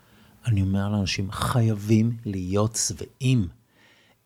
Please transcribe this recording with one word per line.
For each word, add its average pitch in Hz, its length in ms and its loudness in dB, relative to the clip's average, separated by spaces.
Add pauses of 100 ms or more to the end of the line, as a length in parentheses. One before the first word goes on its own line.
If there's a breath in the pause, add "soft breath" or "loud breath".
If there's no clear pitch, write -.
(460 soft breath)
אני 104 160 2
אומר 98 260 0
לאנשים, 98 420 -2
חייבים 113 960 2
להיות 98 520 0
שבעים. 120 720 -2 (760 soft breath)